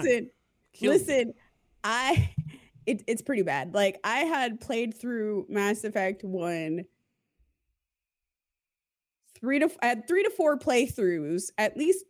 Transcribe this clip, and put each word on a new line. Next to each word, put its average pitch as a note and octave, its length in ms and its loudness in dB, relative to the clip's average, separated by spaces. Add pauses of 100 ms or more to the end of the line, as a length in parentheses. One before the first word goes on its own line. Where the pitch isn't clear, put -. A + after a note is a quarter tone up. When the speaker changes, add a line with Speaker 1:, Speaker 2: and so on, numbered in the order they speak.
Speaker 1:
listen, B3 300 0 (420)
Speaker 2:
Killed C4 200 2
me. F4+ 60 8
Speaker 1:
listen, B3 340 0 (500)
I, B3+ 480 2 (260)
<laughs> - 300 -20
it, A#3 180 -2
it's A3+ 160 -2
pretty A3+ 220 0
bad. D3+ 320 -4
Like, G3 280 0
I A3+ 180 0
had C4+ 380 -2
played A#3 360 -4
through G#3+ 540 -4
Mass G#3 340 0
Effect G3 400 -4
one E3+ 600 -4 (2500)
three C4+ 200 2
to D4+ 60 4
f-, E4 160 -2
I A#3+ 60 2
had A#3 200 -2
three F#4 160 4
to A4 80 2
four D4+ 260 2
playthroughs, F#3+ 1000 0
at G#3+ 200 0
least F4+ 320 2